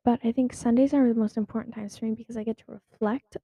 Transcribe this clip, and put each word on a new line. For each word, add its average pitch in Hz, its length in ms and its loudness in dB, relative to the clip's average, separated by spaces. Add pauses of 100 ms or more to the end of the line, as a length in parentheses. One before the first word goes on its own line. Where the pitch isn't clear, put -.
but 240 180 2
I 233 100 0
think 254 200 0
Sundays 254 400 2
are 277 160 4
the 233 100 2
most 214 180 0
important 226 380 -6
times 208 220 -12
for - 80 -10
me 220 100 -2
because 233 220 -14
I 220 80 -6
get 220 140 -4
to - 100 -20
reflect - 760 -6